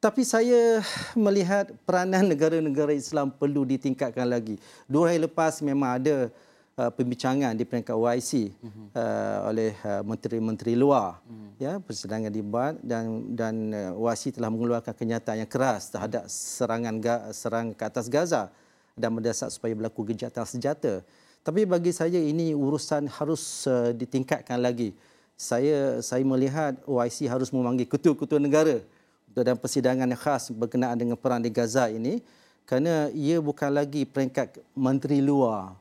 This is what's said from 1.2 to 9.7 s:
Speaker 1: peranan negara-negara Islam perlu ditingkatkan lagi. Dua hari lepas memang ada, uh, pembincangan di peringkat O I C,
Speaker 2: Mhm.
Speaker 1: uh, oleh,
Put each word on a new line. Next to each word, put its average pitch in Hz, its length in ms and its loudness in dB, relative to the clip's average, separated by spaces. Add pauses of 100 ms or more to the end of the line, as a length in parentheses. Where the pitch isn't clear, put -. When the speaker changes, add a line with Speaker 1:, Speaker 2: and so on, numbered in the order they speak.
Speaker 1:
peranan 185 400 2
negara-negara 156 640 2
Islam 143 400 0
perlu 143 320 0
ditingkatkan 127 640 -2
lagi. 113 320 -2 (320)
Dua 165 240 4
hari 165 80 2
lepas 160 400 0
memang 139 400 0
ada, 131 320 2 (400)
uh, 120 160 0
pembincangan 127 640 0
di 110 80 -2
peringkat 120 320 -4
O 113 160 2
I 120 80 2
C, 120 400 -2
Speaker 2:
Mhm. 107 400 -14
Speaker 1:
uh, 107 400 -2 (160)
oleh, 110 320 0